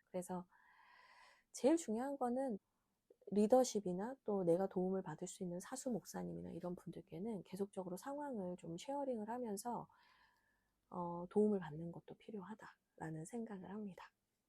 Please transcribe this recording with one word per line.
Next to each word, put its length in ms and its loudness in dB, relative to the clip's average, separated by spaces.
그래서 340 -4
제일 240 6
중요한 420 0
거는 400 0
리더십이나 840 6
또 200 2
내가 240 6
도움을 340 2
받을 240 -6
수 160 -8
있는 180 -4
사수 300 -6
목사님이나 600 -4
이런 260 -4
분들께는 680 -8
계속적으로 520 -4
상황을 600 -4
좀 200 -8
쉐어링을 500 -2
하면서, 600 -4
어, 400 -4
도움을 280 6
받는 340 -6
것도 240 -12
필요하다라는 1080 -10
생각을 460 -8
합니다. 400 -8